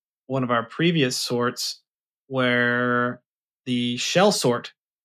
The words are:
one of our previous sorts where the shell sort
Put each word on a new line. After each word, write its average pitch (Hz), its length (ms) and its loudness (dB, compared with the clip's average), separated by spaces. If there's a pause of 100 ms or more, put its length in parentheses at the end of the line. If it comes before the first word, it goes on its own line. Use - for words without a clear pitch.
(280)
one 131 160 -2
of 120 80 -2
our 120 120 2
previous 156 540 0
sorts - 640 -4 (460)
where 123 920 0 (440)
the 120 320 -2
shell 190 340 4
sort 120 420 -2 (320)